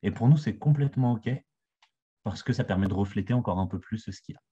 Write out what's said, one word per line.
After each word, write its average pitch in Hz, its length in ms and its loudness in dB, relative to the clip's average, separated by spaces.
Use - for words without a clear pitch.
Et 101 80 0
pour 113 180 0
nous, 151 100 8
c'est 110 200 -4
complètement 139 560 2
ok, 113 160 -4
parce - 180 -6
que 123 120 -2
ça - 100 0
permet 95 240 0
de 92 60 0
refléter 98 400 -2
encore 107 260 0
un 92 80 0
peu - 120 -6
plus - 200 -8
ce - 220 -12
qu'il - 120 -16
y - 40 -16
a. - 40 -20